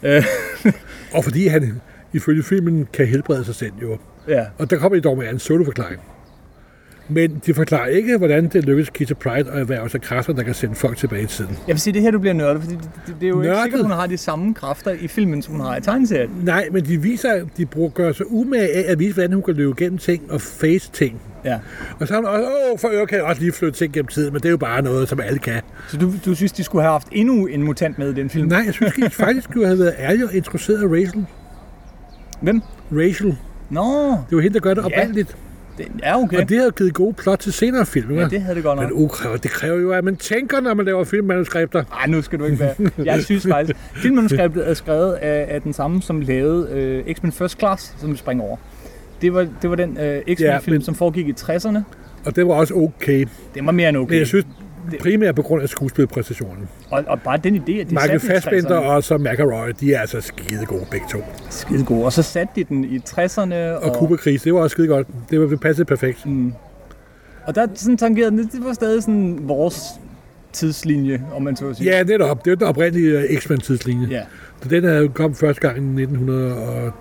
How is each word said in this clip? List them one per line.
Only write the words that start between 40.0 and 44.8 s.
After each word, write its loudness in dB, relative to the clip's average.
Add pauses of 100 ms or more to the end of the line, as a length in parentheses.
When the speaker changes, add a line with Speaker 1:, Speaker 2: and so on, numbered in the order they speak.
Speaker 2:
man 0
tænker, -2
når 0
man 2
laver 2
filmmanuskripter. 0 (180)
Speaker 1:
Ej, 0
nu 4
skal -4
du -4
ikke 2
være. 2 (240)
Speaker 2:
<laughs> -2
Speaker 1:
Jeg 2
synes 0
faktisk, 2 (160)
filmmanuskriptet 2
er 4
skrevet 0